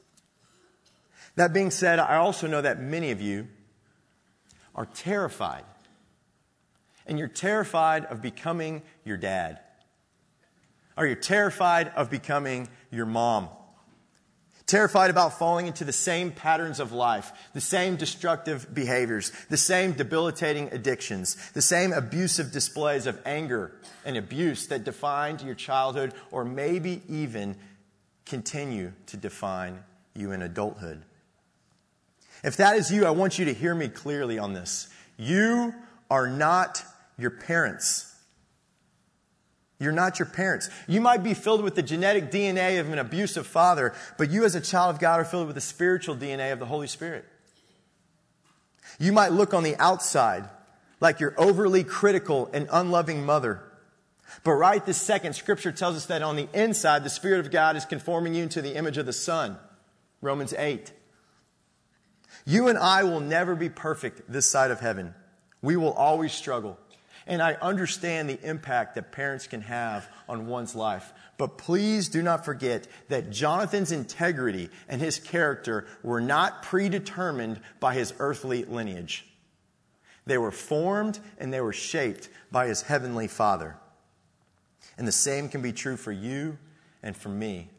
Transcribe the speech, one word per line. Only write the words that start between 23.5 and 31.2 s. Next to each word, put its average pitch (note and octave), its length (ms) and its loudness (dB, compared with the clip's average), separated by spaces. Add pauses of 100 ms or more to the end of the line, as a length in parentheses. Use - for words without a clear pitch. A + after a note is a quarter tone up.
and C3+ 120 -6
abuse C3 500 -4
that C3+ 160 -4
defined C#3+ 580 -4
your C3+ 140 -10
childhood C3+ 580 -2 (200)
or B2 120 -4
maybe D#3+ 640 -2
even A2+ 480 -6 (680)
continue A#2+ 680 -6 (140)
to - 100 -16
define F#2 680 -8 (320)
you G2+ 160 -6
in F#2 100 -6
adulthood. F2 640 -6 (1400)